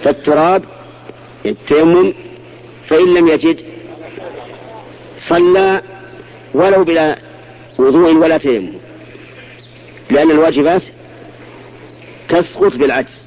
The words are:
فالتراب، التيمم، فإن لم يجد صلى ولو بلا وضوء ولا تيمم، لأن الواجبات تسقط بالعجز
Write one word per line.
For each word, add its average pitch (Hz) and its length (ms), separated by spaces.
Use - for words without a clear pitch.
فالتراب، 151 600
التيمم، 165 680
فإن 175 260
لم 175 140
يجد 160 320
صلى 190 520
ولو 190 300
بلا 160 340
وضوء 160 340
ولا 160 240
تيمم، 107 360
لأن 151 200
الواجبات 156 500
تسقط 175 460
بالعجز 131 500